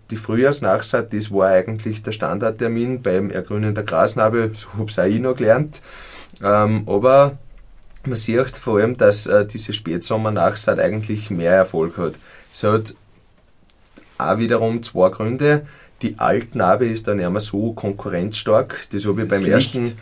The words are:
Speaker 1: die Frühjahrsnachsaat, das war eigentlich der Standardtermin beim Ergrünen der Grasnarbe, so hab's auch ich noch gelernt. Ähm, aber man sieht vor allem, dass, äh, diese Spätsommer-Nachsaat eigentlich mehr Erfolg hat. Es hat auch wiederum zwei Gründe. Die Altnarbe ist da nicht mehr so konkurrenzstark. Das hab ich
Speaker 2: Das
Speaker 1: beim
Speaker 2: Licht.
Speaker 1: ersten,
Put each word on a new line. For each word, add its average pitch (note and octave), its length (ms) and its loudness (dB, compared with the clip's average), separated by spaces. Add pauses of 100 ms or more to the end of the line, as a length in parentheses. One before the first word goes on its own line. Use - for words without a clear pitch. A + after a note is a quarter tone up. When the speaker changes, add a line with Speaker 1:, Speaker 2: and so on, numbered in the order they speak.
Speaker 1:
die A2+ 80 -8
Frühjahrsnachsaat, A#2 960 0
das G#2 180 -4
war F#2+ 180 4
eigentlich G#2+ 520 0
der A2+ 100 -8
Standardtermin A#2 920 -4
beim G2 260 0
Ergrünen G#2 460 -4
der G#2+ 100 -4
Grasnarbe, A2 680 2
so - 140 -12 (100)
hab's G#2+ 220 -4
auch F#2 60 4
ich G#2+ 140 2
noch B2+ 180 0
gelernt. C3 440 0 (640)
Ähm, G#2 440 2
aber C3+ 500 4 (680)
man B2 120 -4
sieht A#2+ 400 0
vor G#2+ 220 0
allem, A2 180 2
dass, G2+ 300 4
äh, G2+ 180 4
diese G#2 260 -6
Spätsommer-Nachsaat F2+ 1080 0
eigentlich G#2 500 -2
mehr E2+ 240 2
Erfolg F2 440 2
hat. E2+ 180 -4 (360)
Es - 120 -6
hat A2 320 0 (1200)
auch F2 220 0
wiederum A2+ 440 0
zwei - 260 2
Gründe. C#3+ 560 0 (360)
Die G#2+ 160 -4
Altnarbe A2+ 680 2
ist A2 200 -4
da G#2+ 60 0
nicht F2+ 160 -2
mehr F2+ 100 -2
so A2 340 -4
konkurrenzstark. G#2 1160 -2
Das G2+ 140 -6
hab G2+ 140 0
ich G#2+ 80 -2
Speaker 2:
Das - 20 -6
Speaker 1:
beim G2 140 0
Speaker 2:
Licht. F2 100 2
Speaker 1:
ersten, A#2+ 480 0